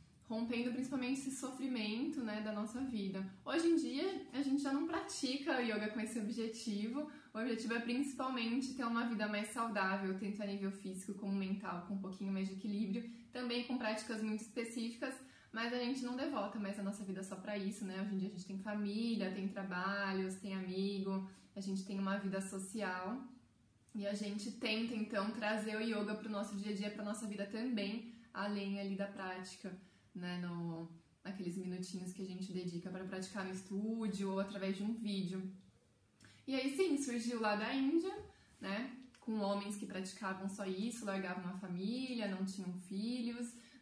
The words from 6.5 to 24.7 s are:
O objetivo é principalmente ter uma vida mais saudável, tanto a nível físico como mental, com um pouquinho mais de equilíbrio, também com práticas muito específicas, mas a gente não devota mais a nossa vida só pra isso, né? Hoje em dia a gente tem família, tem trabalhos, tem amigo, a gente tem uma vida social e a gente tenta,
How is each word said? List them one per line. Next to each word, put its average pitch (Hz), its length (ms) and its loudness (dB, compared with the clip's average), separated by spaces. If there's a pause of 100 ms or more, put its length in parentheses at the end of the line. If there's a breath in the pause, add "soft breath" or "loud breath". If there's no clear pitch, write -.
O 214 60 -4
objetivo 233 360 2
é 233 60 4
principalmente 247 920 2
ter 247 120 -2
uma 233 200 4
vida 214 240 2
mais 208 200 0
saudável, 196 720 2
tanto 202 240 -2
a 202 40 0
nível 196 260 0
físico 190 420 -6
como 196 180 -2
mental, 190 540 0
com 202 80 -2
um 190 60 0
pouquinho 190 320 -2
mais 190 160 2
de - 60 -4
equilíbrio, 208 540 0 (220 loud breath)
também 247 340 0
com 247 120 0
práticas 220 460 0
muito 214 180 2
específicas, 233 720 -2 (380 loud breath)
mas 233 200 0
a 247 60 2
gente 247 240 2
não 247 140 0
devota 240 420 0
mais 202 200 0
a 202 40 -2
nossa 196 220 -2
vida 190 180 -2
só 190 140 -6
pra 208 220 -4
isso, 196 260 0
né? 190 160 -2
Hoje 208 140 0
em 190 40 2
dia 185 100 2
a - 20 -2
gente 180 160 -8
tem 196 120 -4
família, 208 720 2
tem 190 160 -2
trabalhos, 190 880 0
tem 190 180 -4
amigo, 190 720 0 (260 loud breath)
a 202 60 -6
gente 190 240 0
tem 196 140 -2
uma 196 180 4
vida 196 240 0
social 190 800 -2 (720)
e 202 120 0
a 208 80 2
gente 208 380 -2
tenta, 226 420 0